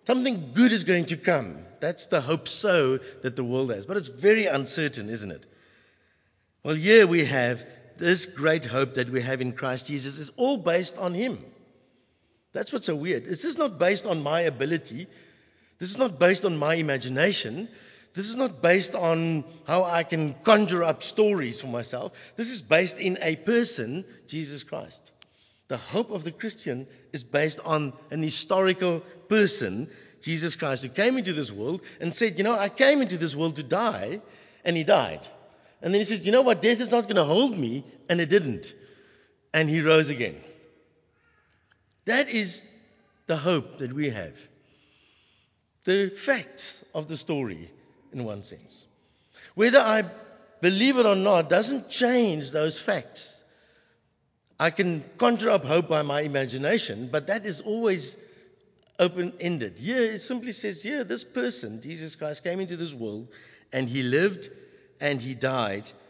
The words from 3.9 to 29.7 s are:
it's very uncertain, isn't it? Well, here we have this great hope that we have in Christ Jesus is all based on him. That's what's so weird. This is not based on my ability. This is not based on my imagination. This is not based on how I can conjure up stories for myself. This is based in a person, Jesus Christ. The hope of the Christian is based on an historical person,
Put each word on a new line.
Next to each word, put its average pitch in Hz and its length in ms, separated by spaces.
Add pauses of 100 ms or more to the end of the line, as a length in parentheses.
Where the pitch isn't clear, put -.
it's 160 140
very 196 380
uncertain, 135 600
isn't 104 220
it? 71 140 (1160)
Well, 151 140
here 202 320
we 170 160
have 123 420 (300)
this 170 300
great 156 400
hope 127 300
that 123 140
we 127 120
have 131 180
in 127 140
Christ 127 340
Jesus 139 300
is 156 180
all 262 220
based 175 400
on 180 160
him. 220 260 (1120)
That's 208 220
what's 247 140
so 165 100
weird. 143 260
This 180 220
is 311 120
not 240 220
based 190 260
on 165 180
my 156 180
ability. 151 640 (680)
This 185 120
is 202 80
not 226 220
based 185 240
on 175 140
my 147 160
imagination. 143 960 (440)
This 196 140
is 226 80
not 233 260
based 175 320
on 165 520 (200)
how 180 200
I 170 180
can 156 400
conjure 196 400
up 160 180
stories 190 600
for 135 60
myself. 120 440 (240)
This 226 140
is 233 120
based 165 380
in 185 220
a 160 160
person, 185 640 (240)
Jesus 143 360
Christ. - 500 (560)
The 131 80
hope 208 340
of 170 140
the 165 80
Christian 135 520 (280)
is 131 100
based 151 400
on 151 300 (160)
an 156 120
historical 185 800 (300)
person, 143 600 (320)